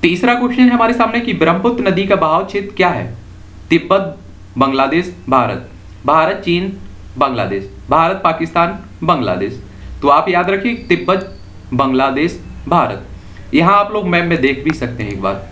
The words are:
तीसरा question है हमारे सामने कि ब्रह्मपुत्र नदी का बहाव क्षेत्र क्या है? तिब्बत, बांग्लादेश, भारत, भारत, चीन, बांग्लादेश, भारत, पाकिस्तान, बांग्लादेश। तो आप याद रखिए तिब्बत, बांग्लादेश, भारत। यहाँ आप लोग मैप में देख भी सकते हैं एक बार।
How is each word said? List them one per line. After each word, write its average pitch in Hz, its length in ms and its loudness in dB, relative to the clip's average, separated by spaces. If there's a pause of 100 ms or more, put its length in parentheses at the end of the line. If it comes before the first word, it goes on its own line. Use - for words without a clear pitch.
तीसरा 185 320 4
question 247 280 2
है 247 80 8
हमारे 240 240 4
सामने 240 260 2
कि 233 140 -4
ब्रह्मपुत्र 190 500 2
नदी 190 220 2
का 214 100 4
बहाव 160 280 2
क्षेत्र 196 320 -6
क्या 180 140 2
है? 113 140 -4 (680)
तिब्बत, 180 480 2 (400)
बांग्लादेश, 135 560 2 (140)
भारत, 113 400 0 (380)
भारत, 160 380 2
चीन, 180 280 0 (460)
बांग्लादेश, 101 500 -2 (220)
भारत, 170 340 2
पाकिस्तान, 170 540 0 (260)
बांग्लादेश। 110 560 0 (420)
तो 139 80 2
आप 151 180 4
याद 175 220 2
रखिए 196 240 -2 (140)
तिब्बत, 180 440 0 (420)
बांग्लादेश, 135 680 0 (280)
भारत। - 840 -2
यहाँ 170 200 6
आप 208 180 2
लोग 208 140 -2
मैप 170 180 2
में 170 160 0
देख 135 240 0
भी 165 80 -2
सकते 120 300 -6
हैं 101 100 -6
एक 95 100 -8
बार। 98 300 -4